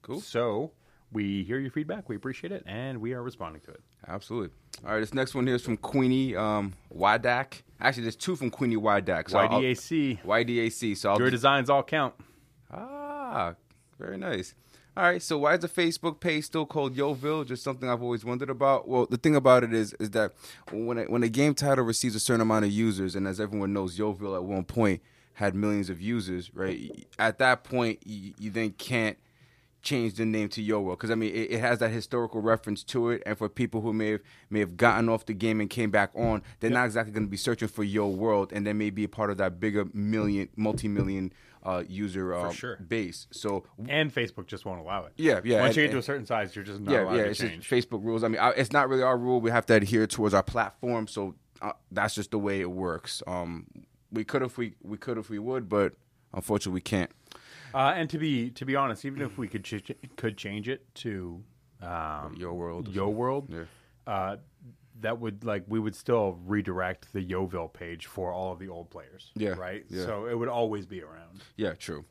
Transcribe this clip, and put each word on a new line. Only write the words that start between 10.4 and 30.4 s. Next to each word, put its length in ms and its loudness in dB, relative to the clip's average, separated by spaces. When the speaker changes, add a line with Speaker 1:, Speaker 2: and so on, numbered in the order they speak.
Speaker 1:
D 160 2
A 80 2
C. 260 -2
So 160 0
I'll 80 6
Speaker 2:
Your 120 6
Speaker 1:
d- 60 2
Speaker 2:
designs 340 4
all 120 6
count. 320 -2
Speaker 1:
Ah, 840 -6
very 200 -10
nice. 360 -6
All 60 0
right, 180 4
so 180 -2
why 160 6
is 60 2
the 80 -4
Facebook 520 0
page 240 0
still 220 -2
called 280 -2
Yoville? 500 0
Just 200 -8
something 240 -4
I've 140 0
always 220 -2
wondered 240 -2
about. 380 4
Well, 200 4
the 100 0
thing 180 6
about 300 10
it 100 0
is, 200 2
is 160 -4
that 220 2
when 280 -2
a, 60 -2
when 200 2
a 40 4
game 260 4
title 300 4
receives 300 0
a 60 -2
certain 200 4
amount 240 4
of 60 4
users, 460 2
and 100 0
as 140 -4
everyone 320 -2
knows, 260 -2
Yoville 380 -2
at 80 -4
one 200 -2
point 380 2
had 220 0
millions 340 0
of 100 -8
users, 540 -4
right? 520 -6
At 200 2
that 260 4
point, 420 0
y-, 320 -12
you 140 -6
then 180 0
can't 480 -2
change 320 0
the 100 -2
name 260 0